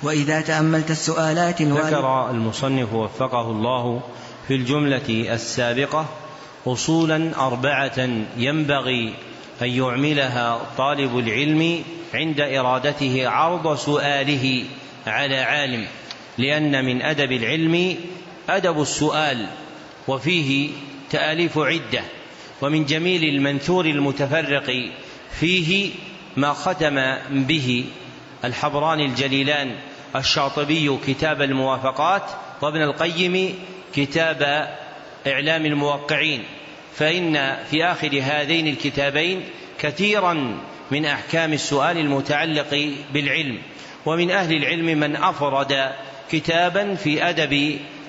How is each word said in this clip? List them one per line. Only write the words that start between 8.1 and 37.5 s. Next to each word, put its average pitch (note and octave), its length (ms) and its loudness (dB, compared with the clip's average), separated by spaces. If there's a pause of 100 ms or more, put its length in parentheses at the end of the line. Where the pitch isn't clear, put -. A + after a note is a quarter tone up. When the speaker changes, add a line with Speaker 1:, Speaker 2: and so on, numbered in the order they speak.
Speaker 2:
ينبغي C3 760 0 (480)
أن B2 60 0
يعملها B2+ 920 2 (160)
طالب C3+ 400 2
العلم D3+ 640 2 (300)
عند D3+ 260 -2
إرادته C3 920 2
عرض D#3 480 2
سؤاله C#3 880 2 (420)
على C3+ 300 0
عالم، B2+ 480 0 (520)
لأن C#3 480 2
من B2+ 160 0
أدب C#3+ 300 0
العلم D#3+ 640 2 (540)
أدب F3 320 2
السؤال، D3 640 0 (640)
وفيه C#3 640 2 (420)
تأليف D#3 460 0
عدة. C3+ 440 0 (600)
ومن D3+ 240 2
جميل E3 380 2
المنثور C#3+ 640 2
المتفرق C#3 1040 0 (480)
فيه F3+ 500 2 (480)
ما C#3+ 160 2
ختم D3 480 0 (280)
به C3 560 2 (600)
الحبران D3 540 0
الجليلان C3+ 760 0 (400)
الشاطبي C#3+ 840 2 (100)
كتاب C#3+ 340 0
الموافقات، C3+ 840 2 (380)
وابن D3+ 200 0
القيم F3 720 2 (420)
كتاب D3 720 2 (600)
إعلام D3+ 380 2
الموقعين، C#3+ 800 0 (520)
فإن D3+ 600 2 (160)